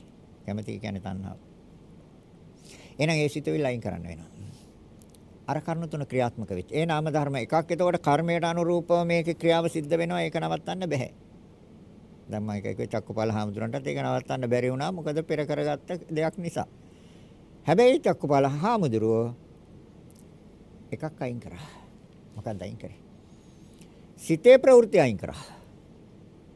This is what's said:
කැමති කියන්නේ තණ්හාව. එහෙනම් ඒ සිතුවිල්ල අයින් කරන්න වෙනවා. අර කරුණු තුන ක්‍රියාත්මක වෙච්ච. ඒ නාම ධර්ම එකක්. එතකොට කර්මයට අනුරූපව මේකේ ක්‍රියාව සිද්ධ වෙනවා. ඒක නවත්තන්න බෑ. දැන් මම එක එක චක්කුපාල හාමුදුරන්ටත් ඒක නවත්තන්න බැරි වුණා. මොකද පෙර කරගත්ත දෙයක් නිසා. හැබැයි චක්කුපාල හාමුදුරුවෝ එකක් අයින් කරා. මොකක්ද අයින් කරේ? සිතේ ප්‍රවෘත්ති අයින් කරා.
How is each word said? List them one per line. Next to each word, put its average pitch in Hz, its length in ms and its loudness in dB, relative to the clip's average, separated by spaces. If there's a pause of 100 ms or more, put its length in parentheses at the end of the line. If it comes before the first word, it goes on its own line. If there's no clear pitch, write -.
(420)
කැමති 104 380 -8
කියන්නේ 101 220 -8
තණ්හාව. 95 360 -10 (1600)
එහෙනම් 160 220 0
ඒ 151 140 0
සිතුවිල්ල 156 360 -4
අයින් 123 160 -4
කරන්න 87 220 -6
වෙනවා. - 460 -16 (960)
අර 147 180 -4
කරුණු 165 260 -6
තුන 151 180 -6
ක්‍රියාත්මක 120 440 -2
වෙච්ච. 90 220 -8
ඒ 156 140 -2
නාම 156 200 -2
ධර්ම 143 320 0
එකක්. 117 160 -4 (140)
එතකොට 175 320 2
කර්මයට 165 440 2
අනුරූපව 170 480 0 (120)
මේකේ 170 300 0
ක්‍රියාව 165 340 2
සිද්ධ 160 240 -4
වෙනවා. 170 300 0
ඒක 160 140 -4
නවත්තන්න 165 500 -4
බෑ. 143 240 -2 (1160)
දැන් 107 180 -6
මම 107 80 -4
එක 101 160 -6
එක 107 200 -6
චක්කුපාල 110 440 -4
හාමුදුරන්ටත් 107 560 -4
ඒක 143 100 -4
නවත්තන්න 127 520 -4
බැරි 123 200 0
වුණා. 135 220 -4
මොකද 156 300 -4
පෙර 156 200 -4
කරගත්ත 147 480 -4 (180)
දෙයක් 160 300 -4
නිසා. 170 300 -6 (1000)
හැබැයි 247 340 6
චක්කුපාල 143 480 2
හාමුදුරුවෝ 123 880 0 (1500)
එකක් - 160 -10 (140)
අයින් 123 220 -6
කරා. - 260 -14 (680)
මොකක්ද 104 300 -10
අයින් 107 160 -10
කරේ? - 220 -16 (1120)
සිතේ 233 440 8
ප්‍රවෘත්ති 240 420 8
අයින් 120 180 4
කරා. - 240 -12 (1160)